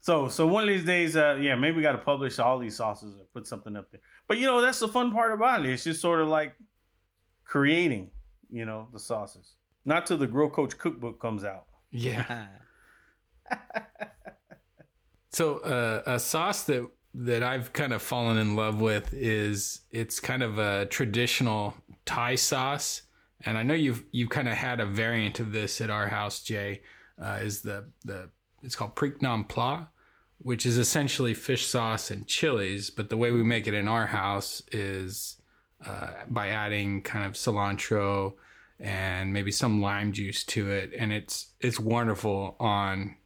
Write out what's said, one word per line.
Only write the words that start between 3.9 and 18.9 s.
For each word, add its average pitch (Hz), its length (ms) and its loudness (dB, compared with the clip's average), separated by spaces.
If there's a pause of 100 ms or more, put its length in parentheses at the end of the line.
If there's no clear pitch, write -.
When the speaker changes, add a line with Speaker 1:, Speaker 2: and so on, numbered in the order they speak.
Speaker 1:
But, 214 100 2
you 254 80 2
know, 254 140 6
that's 247 200 4
the 226 100 0
fun 247 240 2
part 226 180 4
about 220 340 4
it. 131 60 2
It's 127 140 -2
just 160 160 -2
sort 170 180 4
of 160 80 4
like 151 280 2 (920)
creating, 143 680 2 (400)
you 113 140 -6
know, 110 260 -10
the 110 80 -16
sauces. 104 540 -8 (320)
Not 160 200 2
till 175 120 0
the 139 100 2
Grill 143 220 2
Coach 143 280 -2
cookbook 120 440 -6
comes 104 240 -4
out. 98 220 -10 (220)
Speaker 2:
Yeah. 120 580 -6 (1000)
Speaker 3:
<laughs> 254 60 -2 (1800)
Speaker 2:
So, 156 280 0
uh, 120 460 0
a 123 140 0
sauce 175 440 0
that, 123 240 0 (280)
that 120 260 0
I've 123 320 -2
kind 143 200 0
of 107 80 -2
fallen 117 360 2
in 107 180 2
love 107 260 0
with 107 320 2